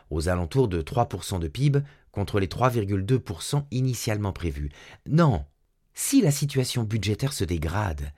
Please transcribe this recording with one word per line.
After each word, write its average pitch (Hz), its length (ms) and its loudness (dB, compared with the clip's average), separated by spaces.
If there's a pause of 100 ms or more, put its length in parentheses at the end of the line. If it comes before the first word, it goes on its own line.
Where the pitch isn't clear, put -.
aux 78 180 0
alentours 90 400 2
de 87 140 -2
trois 120 260 0
pour 95 160 -8
cent 95 160 -4
de 82 80 -2
pib 135 300 2 (340)
contre 101 300 0
les 95 80 0
trois 120 180 0
virgule 101 380 0
deux 127 120 2
pour 101 260 -6
cent 143 280 -2
initialement 113 640 0
prévus. 73 400 -4 (340)
Non, 131 380 4 (480)
si - 280 2
la 160 100 6
situation 135 520 0
budgétaire 107 480 0
se - 140 -2
dégrade, 80 720 -2